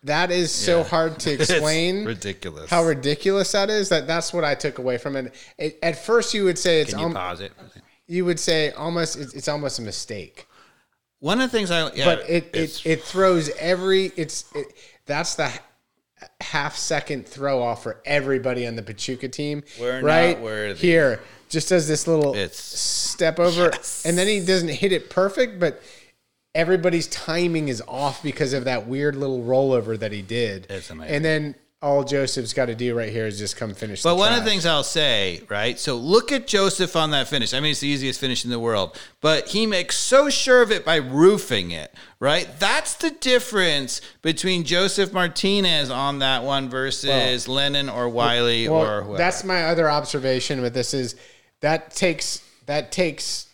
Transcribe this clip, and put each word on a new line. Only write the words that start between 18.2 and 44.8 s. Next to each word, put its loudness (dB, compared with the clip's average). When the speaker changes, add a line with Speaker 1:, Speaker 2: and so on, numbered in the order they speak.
Speaker 1:
on -8
the -10
Pachuca -8
team. -6
Speaker 2:
We're -2
Speaker 1:
Right 4
Speaker 2:
not -10
worthy. -4
Speaker 1:
here, 4
just -2
does 2
this 0
little 2
Speaker 2:
It's -4
Speaker 1:
step -2
over, 4
Speaker 2:
Yes. -8
Speaker 1:
and 2
then 2
he 2
doesn't 2
hit 0
it -2
perfect, 0
but 0
everybody's 2
timing -2
is -4
off -4
because -2
of -2
that -2
weird 0
little -2
rollover 2
that -4
he -6
did. -4
Speaker 2:
It's -10
amazing. -6
Speaker 1:
And 0
then 0
all 2
Joseph's -2
gotta 0
do -2
right -2
here -2
is -6
just -6
come -8
finish -10
Speaker 2:
But 4
Speaker 1:
the 4
Speaker 2:
one 6
of 4
the -4
Speaker 1:
trash. 0
Speaker 2:
things 0
I'll 4
say, 2
right? -2
So -2
look 2
at -2
Joseph 0
on 2
that 0
finish. -2
I 0
mean, 0
it's -2
the -2
easiest -2
finish -2
in -6
the -2
world, 0
but 2
he 0
makes -2
so 6
sure 6
of 4
it 0
by 2
roofing 4
it, -10
right? 2
That's 2
the -2
difference 0
between 0
Joseph 2